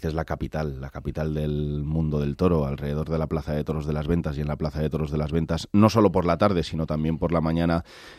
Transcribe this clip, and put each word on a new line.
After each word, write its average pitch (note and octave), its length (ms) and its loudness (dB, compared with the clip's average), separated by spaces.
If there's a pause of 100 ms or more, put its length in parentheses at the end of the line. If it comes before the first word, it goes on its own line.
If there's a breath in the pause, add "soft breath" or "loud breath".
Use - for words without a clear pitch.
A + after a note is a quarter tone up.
es D#2+ 100 -2
la D#2+ 100 -2
capital, C#2+ 560 -6
la C#2 120 -10
capital D#2 420 -6
del D2+ 500 -2
mundo D#2 380 0
del C#2+ 160 -2
toro. E2+ 300 2
Alrededor C#2+ 420 -4
de D#2+ 80 0
la D#2 100 0
Plaza D#2 260 -4
de D2 120 -2
Toros D2+ 220 -4
de D#2 60 -2
Las D2+ 140 -2
Ventas D#2+ 300 0
y D2+ 40 -2
en D2 60 -2
la D2 80 -2
Plaza D2+ 260 -2
de D2+ 100 0
Toros D2+ 200 -2
de D2+ 60 0
Las D2+ 160 0
Ventas, D#2+ 400 0
no G#2+ 160 8
solo G#2 220 6
por E2+ 140 2
la E2+ 120 4
tarde, G2 260 4
sino D#2+ 220 -4
también D#2 320 0
por E2+ 160 0
la E2 80 2
mañana, E2 420 2 (360 loud breath)